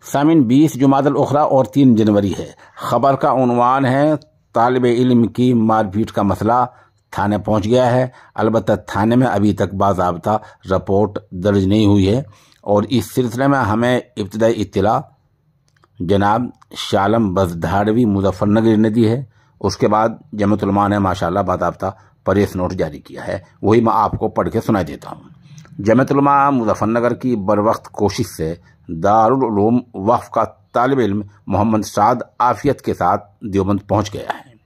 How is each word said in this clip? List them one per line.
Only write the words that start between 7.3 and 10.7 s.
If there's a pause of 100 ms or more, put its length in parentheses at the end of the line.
پہنچ
گیا
ہے۔ (280)
البتہ (140)
تھانے
میں
ابھی
تک
باضابطہ (320)